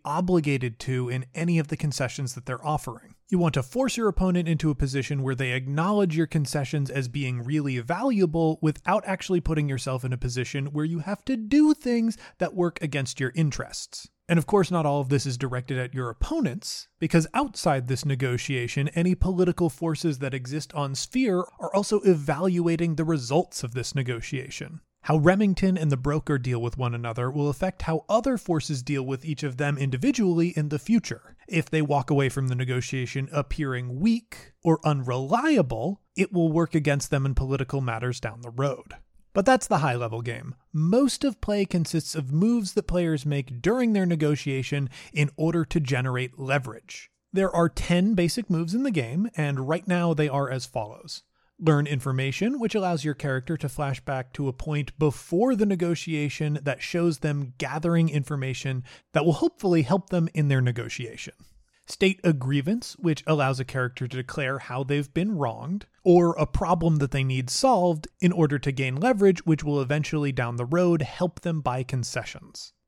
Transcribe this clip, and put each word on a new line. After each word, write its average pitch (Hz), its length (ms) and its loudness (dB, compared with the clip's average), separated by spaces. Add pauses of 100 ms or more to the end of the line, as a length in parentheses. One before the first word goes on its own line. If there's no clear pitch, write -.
obligated 147 800 0
to 127 300 -2
in 127 240 -4
any 170 240 0
of 151 100 0
the 156 80 -4
concessions 135 580 -4
that 120 120 -14
they're 127 200 -8
offering. 143 500 -6 (120)
You 185 100 2
want 170 160 4
to 139 80 0
force 254 360 -2
your 220 100 2
opponent 180 400 2
into 156 220 2
a 143 40 0
position 135 480 -2
where 131 120 -2
they 127 180 -2
acknowledge 156 640 0
your 160 100 2
concessions 143 640 -2
as 135 180 -4
being 123 380 -4
really 143 360 -2
valuable 165 840 2
without 175 440 0
actually 185 360 0
putting 151 260 0
yourself 131 380 -4
in 127 80 -2
a 123 40 -6
position 127 540 -4
where 151 140 -2
you 165 140 -4
have 196 260 -6
to 262 100 0
do 285 380 6
things 233 420 0 (220)
that 170 160 -4
work 175 260 0
against 139 400 -4
your 127 140 -2
interests. - 720 -4 (180)
And 170 120 4
of 151 80 0
course, 202 240 4
not 165 160 0
all 143 160 2
of 131 80 -4
this 143 160 2
is 127 100 -4
directed 127 400 -6
at 127 160 -6
your 131 160 -6
opponents, - 800 -4 (100)
because 160 360 2
outside 143 540 0
this 135 180 -4
negotiation, 131 880 -2
any 175 200 2
political 175 540 2
forces 156 520 -2
that 135 120 -4
exist 135 400 -8
on 139 220 -4
Sphere 190 500 0 (140)
are - 160 -6
also 202 260 2
evaluating 170 920 2
the 160 100 0
results 156 580 0
of 120 120 -8
this 120 200 -6
negotiation. 131 840 -6 (240)
How 151 120 2
Remington 185 640 4
and 156 120 0
the 139 60 2
broker 147 400 -2
deal 123 240 -2
with 117 160 -4
one 123 180 -2
another 120 360 -6
will 147 180 -2
affect 185 340 -4
how 160 240 -4
other 233 300 0
forces 151 460 -2
deal 139 200 -4
with 131 220 -6
each 156 180 -6
of 131 140 -6
them 143 220 -2
individually 170 720 2
in 151 180 -2
the 147 100 -4
future. - 580 -2 (120)
If 165 220 -2
they 160 100 2
walk 143 300 0
away 139 180 4
from 131 200 -2
the 127 60 0
negotiation 127 800 -4
appearing 131 640 -4
weak 226 540 -2 (100)
or 160 220 4
unreliable, 139 1160 0 (140)
it 185 180 0
will 165 180 2
work 165 220 2
against 143 360 0
them 139 140 2
in 135 100 -2
political 135 460 -2
matters 123 400 -4
down 117 220 -8
the 120 80 -12
road. 131 420 -4 (400)
But 196 140 2
that's 262 220 4
the 214 100 4
high-level 120 420 0
game. 117 340 -8 (160)
Most 208 540 2
of 262 160 -2
play 208 240 0
consists 170 500 -2
of 135 160 -4
moves 196 440 2
that 214 120 0
players 165 380 0
make 135 380 -4
during 233 320 2
their 190 100 4
negotiation 143 840 0 (240)
in 147 220 2
order 165 280 0
to - 160 0
generate 127 580 -2
leverage. 135 720 -4 (220)
There 190 220 2
are 170 160 4
ten 185 440 2
basic 180 360 0
moves 165 240 0
in 247 80 0
the 277 80 0
game, 165 440 -2
and 139 320 -2
right 175 220 -2
now 175 240 2
they 151 160 2
are 139 220 -2
as 131 160 -4
follows. - 560 -10 (400)
Learn 151 240 4
Information, 139 720 -2
which 226 160 -2
allows 180 300 0
your 151 80 0
character 135 460 -2
to 143 100 -4
flash 135 320 -4
back 131 320 -6
to 139 160 -2
a 127 40 -2
point 147 460 -4
before 175 560 2
the 214 120 4
negotiation 156 960 -2
that 139 200 -4
shows 170 360 0
them 143 400 -2
gathering 165 500 2
information 135 760 -2 (300)
that 156 140 2
will 165 80 4
hopefully 180 480 2
help 175 260 0
them 170 240 2
in 147 160 2
their 135 140 4
negotiation. 117 720 -4 (520)
State 190 380 0
a 175 80 6
Grievance, 143 640 0
which 160 280 0
allows 135 340 2
a 131 60 -4
character 123 420 -4
to 127 80 -8
declare 131 420 -6
how 127 240 -6
they've 143 300 0
been 196 240 0
wronged, 135 480 -4 (180)
or 175 360 8
a 156 80 4
problem 170 500 2
that 139 140 2
they 135 140 2
need 131 260 0
solved 180 580 4 (140)
in 180 100 6
order 151 260 4
to 139 140 0
gain 131 240 -2
leverage, 196 480 4
which 156 180 2
will 143 200 0
eventually 147 500 0
down 120 240 -2
the 120 80 -4
road 170 380 4
help - 380 -4
them 165 200 -2
buy 131 220 -2
concessions. - 920 -8 (160)